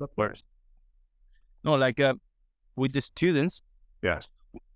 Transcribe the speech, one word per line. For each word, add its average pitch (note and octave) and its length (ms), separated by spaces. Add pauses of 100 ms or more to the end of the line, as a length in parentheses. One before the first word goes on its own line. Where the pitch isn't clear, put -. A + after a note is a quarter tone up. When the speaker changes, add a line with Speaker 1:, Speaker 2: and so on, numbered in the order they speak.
(160)
Speaker 1:
first. - 300 (1160)
No, D#3 100
like, C3 260
uh, C3+ 140 (640)
with C3 160
the C#3 80
students, E3 600 (400)
Speaker 2:
Yes. E2+ 260 (240)
Speaker 1:
we - 80 (160)